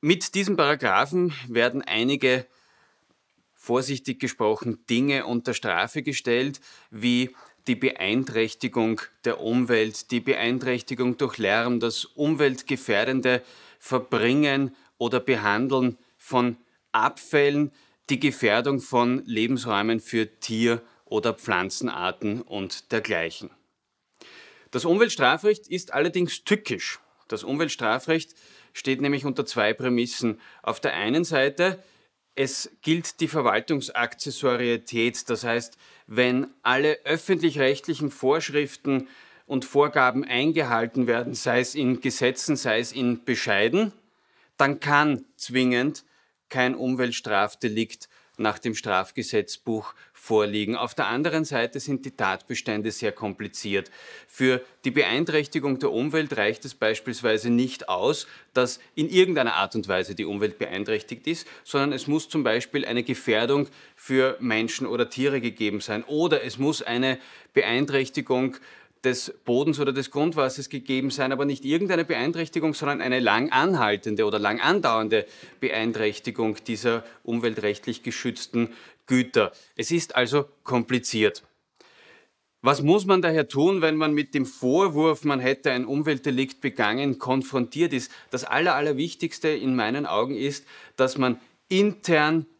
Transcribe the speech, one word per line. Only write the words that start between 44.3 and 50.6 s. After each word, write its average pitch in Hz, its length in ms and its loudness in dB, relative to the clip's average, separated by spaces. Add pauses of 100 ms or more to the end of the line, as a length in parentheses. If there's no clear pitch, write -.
dann 139 220 2
kann 147 440 2 (120)
zwingend 127 680 0 (460)
kein 127 240 0
Umweltstrafdelikt 113 1400 -2 (260)
nach 107 220 -2
dem 117 160 -6
Strafgesetzbuch 107 1200 -4 (180)
vorliegen. 104 640 0